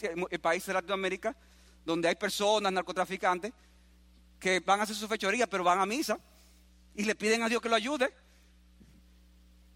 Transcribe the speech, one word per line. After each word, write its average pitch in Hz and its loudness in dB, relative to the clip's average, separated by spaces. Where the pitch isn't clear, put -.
en 175 -4
países 170 0
de 196 -4
Latinoamérica, 190 -4
donde 165 2
hay 185 2
personas, 208 2
narcotraficantes, 180 -2
que 185 2
van 196 2
a - 0
hacer 214 -6
su 208 -8
fechoría, 214 0
pero 190 -2
van 180 6
a 190 4
misa 233 -2
y 208 -4
le 214 0
piden 226 0
a 226 2
Dios 233 0
que 233 -4
lo 233 2
ayude. 254 0